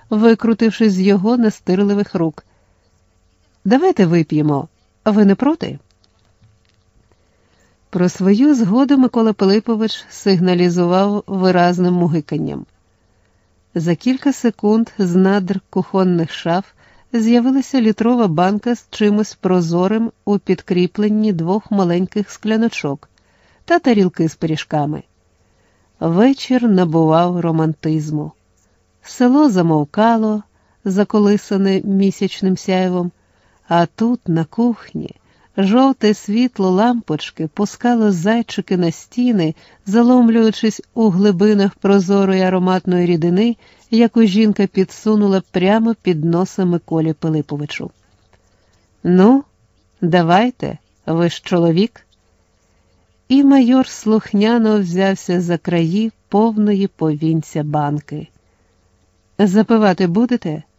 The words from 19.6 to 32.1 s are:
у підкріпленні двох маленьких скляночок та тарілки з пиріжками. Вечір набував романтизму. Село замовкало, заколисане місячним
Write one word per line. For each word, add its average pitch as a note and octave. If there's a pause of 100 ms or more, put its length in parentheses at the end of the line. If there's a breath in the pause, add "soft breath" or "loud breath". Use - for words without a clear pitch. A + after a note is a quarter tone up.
у G3+
підкріпленні G#3
двох F3
маленьких F#3
скляночок A3 (560)
та E4
тарілки F#3
з -
пиріжками. D3+ (960)
Вечір A#3+
набував F3
романтизму. D#3 (720)
Село C4
замовкало, G#3 (420)
заколисане G3
місячним G3